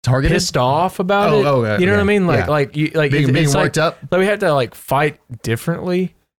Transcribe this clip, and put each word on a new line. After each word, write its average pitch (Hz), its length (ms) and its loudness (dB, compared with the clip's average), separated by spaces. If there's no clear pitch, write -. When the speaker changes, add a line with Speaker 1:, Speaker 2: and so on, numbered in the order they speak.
Speaker 1:
Targeted? 135 320 0
Speaker 2:
pissed 180 220 -2
off 151 420 0
about 202 320 0
Speaker 1:
Oh, - 100 4
Speaker 2:
it? 131 40 0
Speaker 1:
oh, 131 200 2
uh, - 40 0
Speaker 2:
You 180 60 2
know 196 80 2
what 208 60 2
I - 20 2
Speaker 1:
yeah, 196 60 2
Speaker 2:
mean? 202 200 2
Like, 131 140 0
Speaker 1:
yeah. - 60 -4
Speaker 2:
like, 143 280 -2
you, 151 180 0
like, 151 180 0
Speaker 1:
Being, 143 120 2
Speaker 2:
it's, 131 80 2
Speaker 1:
being 151 140 2
Speaker 2:
it's 139 100 0
like, 185 100 2
Speaker 1:
worked - 120 -2
up. 160 200 0
Speaker 2:
like, 180 80 2
we 190 60 2
have 202 140 -2
to, 175 140 0
like, 127 220 -2
fight 151 440 -2
differently. 180 720 -4